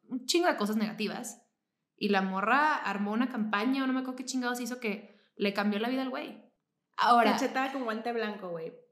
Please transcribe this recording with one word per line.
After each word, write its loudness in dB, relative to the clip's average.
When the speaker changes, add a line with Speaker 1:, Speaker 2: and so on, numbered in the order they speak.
Speaker 1:
un -6
chingo 4
de 2
cosas 0
negativas. -4
Y -2
la 4
morra 2
armó -2
una 2
campaña, 0
o 0
no 0
me 0
acuerdo -8
qué -10
chingados -2
hizo, -6
que -6
le 0
cambió 0
la 0
vida -2
al -4
güey. -10
Ahora, 6
Speaker 2:
Cachetada 0
con -4
guante -4
blanco, -4
güey. -8